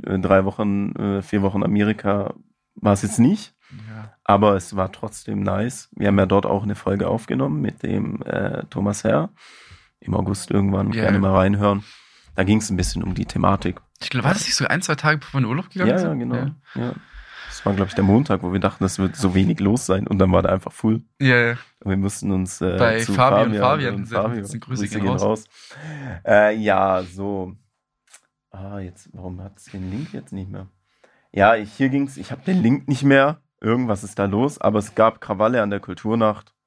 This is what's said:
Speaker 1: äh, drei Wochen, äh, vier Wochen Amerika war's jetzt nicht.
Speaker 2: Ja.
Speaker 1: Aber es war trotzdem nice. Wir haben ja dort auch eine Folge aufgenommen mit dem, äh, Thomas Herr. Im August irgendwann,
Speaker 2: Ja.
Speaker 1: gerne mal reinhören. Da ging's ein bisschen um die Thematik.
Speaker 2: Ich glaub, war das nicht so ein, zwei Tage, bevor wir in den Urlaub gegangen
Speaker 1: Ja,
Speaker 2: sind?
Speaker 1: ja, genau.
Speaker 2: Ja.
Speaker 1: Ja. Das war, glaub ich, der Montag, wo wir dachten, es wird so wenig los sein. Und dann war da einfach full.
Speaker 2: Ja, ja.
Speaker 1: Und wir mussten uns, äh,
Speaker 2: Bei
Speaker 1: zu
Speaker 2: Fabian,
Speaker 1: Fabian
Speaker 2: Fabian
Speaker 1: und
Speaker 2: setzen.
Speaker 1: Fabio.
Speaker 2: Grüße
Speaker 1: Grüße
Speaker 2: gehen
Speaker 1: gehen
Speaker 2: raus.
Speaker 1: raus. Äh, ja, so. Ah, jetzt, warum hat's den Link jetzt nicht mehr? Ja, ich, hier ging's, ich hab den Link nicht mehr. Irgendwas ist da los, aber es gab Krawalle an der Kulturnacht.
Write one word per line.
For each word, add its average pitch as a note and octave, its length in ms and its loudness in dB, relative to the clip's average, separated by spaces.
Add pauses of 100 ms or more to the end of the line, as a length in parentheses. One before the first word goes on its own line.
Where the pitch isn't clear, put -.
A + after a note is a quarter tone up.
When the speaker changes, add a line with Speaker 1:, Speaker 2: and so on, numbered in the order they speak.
Speaker 1:
äh, F#2+ 140 -2
drei F#2+ 240 4
Wochen, G2+ 540 -2
äh, G2 240 -2
vier G2+ 200 -2
Wochen G2 220 0
Amerika G#2 680 0 (420)
war's G2+ 280 2
jetzt G#2 140 -4
nicht. D#3 360 2 (180)
Speaker 2:
Ja. A2 420 -18 (120)
Speaker 1:
Aber G2+ 320 4
es F#2 180 -8
war F#2+ 160 -2
trotzdem G#2 500 -8
nice. G2 540 -4
Wir G#2 140 0
haben G2 100 4
ja G2 60 6
dort G2 200 2
auch G2+ 180 0
eine G#2 120 -4
Folge G2 320 -2
aufgenommen C3 540 -2
mit - 200 -6
dem, - 420 -4
äh, - 460 -4
Thomas G2+ 360 -2
Herr. C#3+ 240 2 (720)
Im - 140 -4
August G2 360 -2
irgendwann, G2 400 0
Speaker 2:
Ja. A2+ 120 -2
Speaker 1:
gerne G2+ 160 2
mal F#2+ 140 2
reinhören. G2+ 520 2 (500)
Da G2 80 0
ging's G#2+ 260 2
ein G2+ 60 -2
bisschen F2 280 -4
um F2+ 120 -4
die F2+ 100 -4
Thematik. F#2+ 540 -2 (220)
Speaker 2:
Ich - 80 -10
glaub, B2 160 -2
war D#3+ 80 2
das G#3 100 -4
nicht - 120 -4
so - 120 -2
ein, E3 140 -2
zwei D#3+ 140 -2
Tage, D#3 240 -2
bevor - 160 -12
wir - 20 0
in C3 80 2
den G#2+ 60 -4
Urlaub E3+ 200 -6
gegangen F#3+ 200 0
Speaker 1:
Ja, D#3+ 60 2
Speaker 2:
sind? F3+ 120 0
Speaker 1:
ja, D#3+ 60 -4
genau. B2 200 -4
Speaker 2:
Ja. C3 200 -4 (200)
Speaker 1:
Ja. B2 180 -6 (560)
Das - 160 -12
war, G2+ 80 2
glaub F#2+ 140 0
ich, - 80 -8
der F#2+ 80 2
Montag, G2+ 400 4
wo F2+ 100 -4
wir G2 60 0
dachten, - 240 -2
es F#2+ 160 -2
wird F#2+ 160 0
so F#2+ 180 0
wenig F#2+ 260 2
los G2+ 280 0
sein. F#2+ 180 0
Und G2 140 -2
dann F#2+ 120 6
war F2+ 120 4
da F#2 60 2
einfach F#2+ 220 -2
full. A2+ 300 -2 (180)
Speaker 2:
Ja, C3 180 4
ja. A#2 140 2 (280)
Speaker 1:
Und - 100 -8
wir F#2+ 80 0
mussten G2 340 -2
uns, F#2 300 -2
äh, F2+ 160 0
Speaker 2:
Bei A2+ 220 2
Speaker 1:
zu A2+ 140 -4
Speaker 2:
Fabian, A2+ 320 4 (100)
Speaker 1:
Fabian G#2 80 0
Speaker 2:
Fabian C3 320 0
Speaker 1:
und G2 100 -6
Speaker 2:
setzen. G#2+ 160 -4
Speaker 1:
Fabio. A2 200 -4
Speaker 2:
Grüße G#2+ 180 -10
Speaker 1:
Grüße G#2+ 300 -6
Speaker 2:
gehen G#2 120 -6
Speaker 1:
gehen G2 120 0
Speaker 2:
raus. F#2 100 -2
Speaker 1:
raus. A2 220 0 (800)
Äh, G#2+ 340 6
ja, F#2+ 440 2
so. F#2+ 540 -8 (960)
Ah, G2 280 -14
jetzt, F2+ 340 -14
warum F#2 280 -12
hat's - 240 -18
den F#2 240 -12
Link B2 240 -8
jetzt C3 200 -14
nicht F#2+ 180 -10
mehr? F#2+ 160 -14 (640)
Ja, G#2 240 6
ich, G#2 180 -6
hier C3+ 160 2
ging's, C3+ 280 -2
ich - 140 -14
hab B2+ 140 -12
den F#3 160 2
Link C#3 260 2
nicht C#3 160 -2
mehr. C#3 380 4 (180)
Irgendwas A2+ 440 -2
ist G2+ 160 -12
da G2+ 60 2
los, A#2 360 -2
aber G#2+ 160 2
es G#2 160 -4
gab A2 280 4
Krawalle A2 420 0
an G2+ 80 -2
der G2+ 80 -4
Kulturnacht. G#2+ 720 -2 (140)